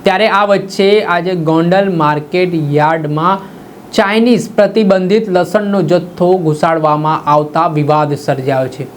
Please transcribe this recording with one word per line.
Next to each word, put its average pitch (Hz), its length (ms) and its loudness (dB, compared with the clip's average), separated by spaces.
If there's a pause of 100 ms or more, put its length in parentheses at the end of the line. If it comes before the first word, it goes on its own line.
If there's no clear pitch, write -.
ત્યારે 196 240 2
આ 202 180 2
વચ્ચે 202 580 2
આજે 175 320 -2
ગોંડલ 170 600 2
માર્કેટ 151 580 0
યાર્ડમાં 156 840 0 (520)
ચાઇનીઝ 220 640 2
પ્રતિબંધિત 202 760 2
લસણનો 196 520 0
જથ્થો 175 560 0
ઘુસાડવામાં 156 880 0
આવતા 151 440 0
વિવાદ 151 460 0
સર્જાયો 135 540 -2
છે. 127 300 -12